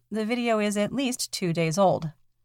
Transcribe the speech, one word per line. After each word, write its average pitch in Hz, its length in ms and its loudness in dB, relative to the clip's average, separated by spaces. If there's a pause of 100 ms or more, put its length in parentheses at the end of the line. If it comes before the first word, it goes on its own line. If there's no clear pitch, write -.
the 214 160 -4
video 233 320 0
is 208 180 0
at 208 160 0
least 254 400 -2
two 170 220 -2
days 160 240 0
old. 180 320 4 (360)